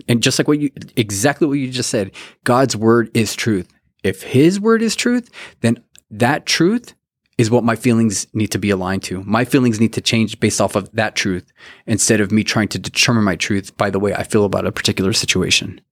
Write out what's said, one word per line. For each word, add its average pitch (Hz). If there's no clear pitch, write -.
And 117
just -
like 151
what 151
you, 147
exactly 110
what 143
you 131
just 127
said, 101
God's 123
word 113
is 110
truth. 101
If 95
his 165
word 220
is 226
truth, 240
then 117
that 120
truth 214
is 110
what 113
my 113
feelings 113
need 107
to -
be 101
aligned 95
to. 92
My 110
feelings 123
need 113
to -
change 110
based 107
off 98
of 98
that 110
truth 92
instead 107
of 101
me 107
trying 107
to 95
determine 110
my 92
truth -
by 104
the 95
way 101
I -
feel 104
about 95
a 95
particular 95
situation. -